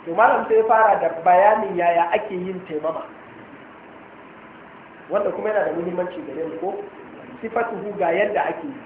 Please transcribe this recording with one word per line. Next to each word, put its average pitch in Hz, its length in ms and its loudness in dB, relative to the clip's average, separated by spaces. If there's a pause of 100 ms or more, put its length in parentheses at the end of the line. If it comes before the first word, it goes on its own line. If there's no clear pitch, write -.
To 170 100 -10
malam 226 360 4
sai 220 100 4
ya 220 60 6
fara 220 360 6
da 165 100 0 (100)
bayanin 190 580 4
yaya 170 340 2
ake 214 220 -2
yin 185 300 -6
taimama. 156 400 -6 (2000)
Wanda 196 240 0
kuma 202 180 -4
yana 208 160 0
da 151 60 -2
muhimmanci 175 520 -4
gare 143 200 -8
mu 160 160 -8
ko 180 100 -6 (720)
sifatuhu 208 560 -6
ga 175 160 0
yadda 180 320 0
ake 160 240 -6
yi. 127 180 -12